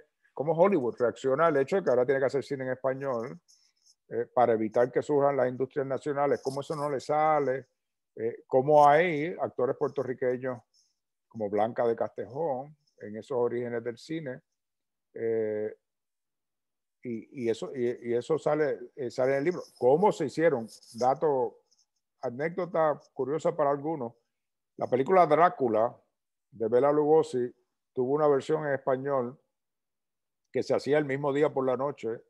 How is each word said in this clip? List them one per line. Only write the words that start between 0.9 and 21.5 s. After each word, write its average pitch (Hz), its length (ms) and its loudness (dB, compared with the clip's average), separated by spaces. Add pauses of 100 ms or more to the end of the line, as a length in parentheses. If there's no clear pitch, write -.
reacciona 131 480 0
al 156 120 2
hecho 139 180 0
de 190 80 -2
que 143 80 0
ahora 123 160 2
tiene 139 140 0
que 135 40 4
hacer 127 180 0
cine 131 200 -8
en 127 80 -4
español, 135 680 -6 (680)
eh, 117 240 -4
para 117 200 6
evitar 110 380 2
que 139 120 0
surjan 143 340 2
las 127 100 2
industrias 131 380 -4
nacionales, 139 560 -2
cómo 139 200 -6
eso 160 140 -8
no 147 140 -4
le 135 100 -4
sale, 147 680 0 (480)
eh, 113 320 -6
cómo 147 400 6
hay 160 520 2
actores 127 380 -2
puertorriqueños 127 840 -4 (680)
como 104 240 -6
Blanca 117 340 0
de 117 100 2
Castejón 131 800 -6 (240)
en 107 180 -12
esos 120 200 -6
orígenes 120 460 -2
del 120 160 -10
cine, 151 420 -10 (800)
eh, 107 560 -4 (1300)
y, 120 420 -10
y 113 60 0
eso, 139 260 -4
y, 120 340 -4
y 117 40 0
eso 120 240 -2
sale, 151 580 -2
eh, 127 140 -8
sale 131 220 0
en 139 80 0
el 143 60 -2
libro. 175 180 -4 (140)
¿Cómo 160 340 6
se 156 140 -4
hicieron? 135 420 0 (260)
Dato, 131 680 0 (600)